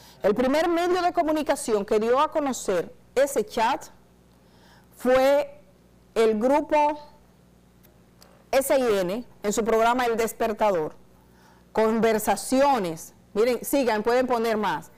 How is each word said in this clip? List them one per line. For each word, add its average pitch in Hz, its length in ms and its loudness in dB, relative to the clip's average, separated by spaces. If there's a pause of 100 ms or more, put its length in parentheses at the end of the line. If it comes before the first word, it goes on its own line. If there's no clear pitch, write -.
(240)
El 208 100 2
primer 277 360 0
medio 349 320 0
de 349 100 0
comunicación 294 720 -2
que 214 160 0
dio 233 220 2
a 302 100 0
conocer 220 640 -4 (200)
ese 359 300 0
chat 240 420 -4 (1080)
fue 269 680 2 (540)
el 220 240 2
grupo 294 580 2 (1500)
S 269 300 2
I 220 200 2
N 190 260 -4 (180)
en 202 100 -2
su 220 120 -2
programa 233 400 2
El 226 100 -2
Despertador. 214 800 -2 (800)
Conversaciones, 220 1400 0 (200)
miren, 233 280 0
sigan, 226 420 0
pueden 247 220 2
poner 233 300 -2
más. 175 420 -4